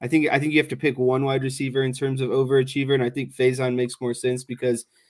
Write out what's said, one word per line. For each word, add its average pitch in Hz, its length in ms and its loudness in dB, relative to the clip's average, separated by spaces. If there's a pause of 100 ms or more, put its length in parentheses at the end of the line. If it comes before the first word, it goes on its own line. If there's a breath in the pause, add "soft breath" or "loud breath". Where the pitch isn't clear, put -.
I 123 60 -6
think, 151 220 2
I 139 80 4
think 151 140 0
you 151 60 4
have 147 100 2
to 131 80 -6
pick 131 220 -2
one 131 260 2
wide 135 180 0
receiver 135 400 -2
in 131 100 -2
terms 135 280 -4
of 131 100 -2
overachiever, 135 640 2
and 131 80 2
I 120 80 0
think 131 240 -6
Faison 127 400 2
makes 123 260 -2
more 120 140 -2
sense 127 300 -4
because 120 420 -4 (240)